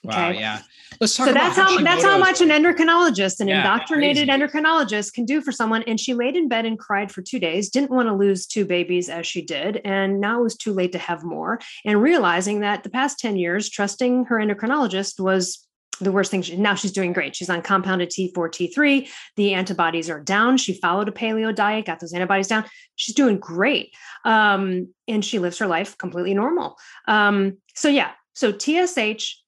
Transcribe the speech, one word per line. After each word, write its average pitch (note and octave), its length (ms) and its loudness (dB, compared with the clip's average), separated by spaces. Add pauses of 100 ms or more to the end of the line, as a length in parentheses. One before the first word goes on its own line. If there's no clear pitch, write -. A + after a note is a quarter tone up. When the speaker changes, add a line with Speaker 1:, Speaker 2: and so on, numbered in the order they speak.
Speaker 1:
Wow, F3 260 -2
Speaker 2:
Okay? G#2+ 100 -4
Speaker 1:
yeah. G#2+ 220 -4 (380)
Let's A3 160 2
talk B3+ 100 2
Speaker 2:
So C4+ 60 6
Speaker 1:
about E4 240 4
Speaker 2:
that's - 20 -
how, F#4+ 240 6
that's F4 220 4
how G4 180 6
Speaker 1:
Hashimoto's. F#4 180 4
Speaker 2:
much - 20 6
an E4 80 6
endocrinologist, D#4+ 880 4
an G3 80 0
Speaker 1:
Yeah, F3 140 2
Speaker 2:
indoctrinated C#4+ 680 2
Speaker 1:
crazy. C#4 100 4
Speaker 2:
endocrinologist D4 760 0
can A#3+ 120 -4
do C#4 160 0
for C#4 100 -6
someone. A3+ 360 0
And A3+ 120 -2
she C4 140 -4
laid A#3+ 220 -2
in E4+ 120 0
bed A3+ 200 0
and A3+ 100 -4
cried G3+ 340 -4
for F#3 120 -12
two B3+ 160 -8
days, F3+ 320 -2
didn't C#4 180 0
want B3+ 180 2
to G#3+ 60 0
lose G3 320 0
two G#3 200 -2
babies F3+ 440 -2
as E3+ 160 -8
she - 180 -6
did. E3 400 -6
And G3 380 0
now A3+ 200 0
it - 20 2
was A3+ 120 -2
too G#3+ 180 -6
late F3+ 180 0
to F3+ 80 -6
have E3+ 240 -6
more. E3 360 -6 (260)
And G#3 180 4
realizing G#3 560 2
that G#3 240 -2
the F#3+ 80 -12
past C4 260 -2
ten G#3+ 180 -2
years, F3+ 320 -2
trusting B3 580 0
her A#3+ 100 0
endocrinologist G#3+ 840 -2
was F#3+ 480 -2 (320)
the G3 120 -2
worst F#3+ 200 0
thing. F#3+ 100 -2
She, E3+ 160 -6
now G3+ 160 2
she's F#3 180 -4
doing F#3 220 -2
great. D3+ 220 -4
She's F3 160 -10
on E3+ 100 -2
compounded F#3 480 0
T F#3 240 -4
four, E3+ 160 -4
T F3 160 -6
three. C#4 420 2 (280)
The G3+ 180 2
antibodies E3+ 560 -2
are D3+ 100 -6
down. G#3+ 380 2
She G3+ 160 -2
followed F#3 340 0
a G#3 40 -6
paleo A3 420 -4
diet, G#3+ 320 0
got E3 140 -8
those E3 120 -14
antibodies F#3+ 360 0
down. A3 180 -2 (300)
She's - 180 -8
doing B3 240 4
great. G3 560 -2 (320)
Um, G3 600 2 (200)
and G#3+ 160 0
she A3 140 -4
lives F3 220 -2
her G#3+ 80 -2
life F3 320 -2
completely F3+ 340 -4
normal. A#3+ 420 -2 (320)
Um, G3+ 500 2 (180)
so - 120 0
yeah, C4 260 2 (200)
so A3 180 0
T C#4+ 260 -2
S F4+ 200 0
H G#3+ 500 -4